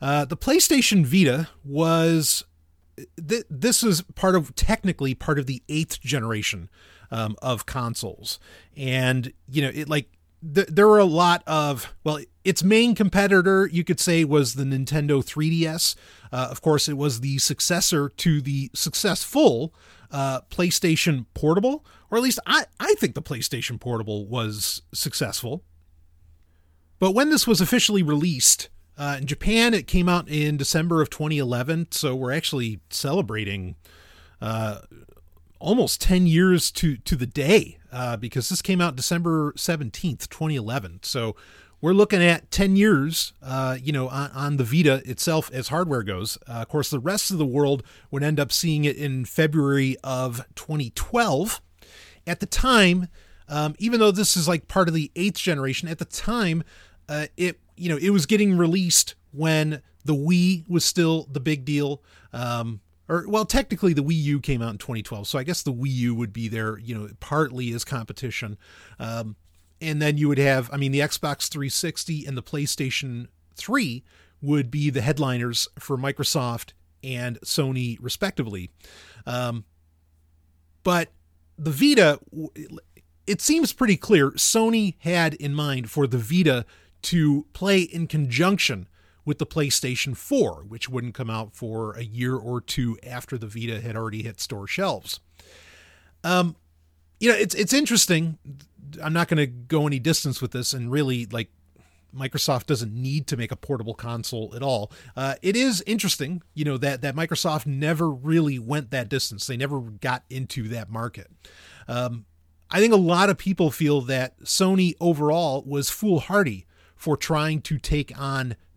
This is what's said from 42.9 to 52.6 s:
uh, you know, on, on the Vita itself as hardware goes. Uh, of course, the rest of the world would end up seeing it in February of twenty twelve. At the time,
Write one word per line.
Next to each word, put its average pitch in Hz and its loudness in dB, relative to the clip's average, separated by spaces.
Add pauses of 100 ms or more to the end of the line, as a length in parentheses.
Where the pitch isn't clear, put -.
uh, 131 -4
you 147 -4
know, 131 -2
on, 139 -8
on 143 -4
the 131 2
Vita 135 4
itself 160 -2
as 127 -8
hardware 151 -2
goes. 95 -6 (100)
Uh, 123 -12 (100)
of 110 -12
course, 147 -2
the 139 -2
rest 196 -2
of 180 -2
the 151 2
world 139 2 (300)
would 139 -2
end 151 0
up 139 0
seeing 151 0
it 143 0
in 131 -4
February 139 2
of 127 -4
twenty 151 -6
twelve. 214 0 (640)
At 170 -4
the - -6
time, 185 4 (420)